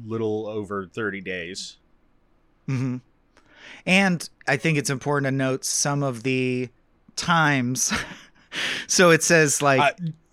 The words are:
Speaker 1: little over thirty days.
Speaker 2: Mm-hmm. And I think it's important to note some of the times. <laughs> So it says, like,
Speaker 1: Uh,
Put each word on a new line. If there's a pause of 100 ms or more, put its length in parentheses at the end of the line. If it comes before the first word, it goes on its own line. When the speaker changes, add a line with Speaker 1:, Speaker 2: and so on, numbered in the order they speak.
Speaker 1:
little
over
thirty
days. (920)
Speaker 2:
Mm-hmm. (880)
And (180)
I
think
it's
important
to
note
some
of
the (460)
times.
<laughs> (840)
So
it
says,
like,
Speaker 1:
Uh, (240)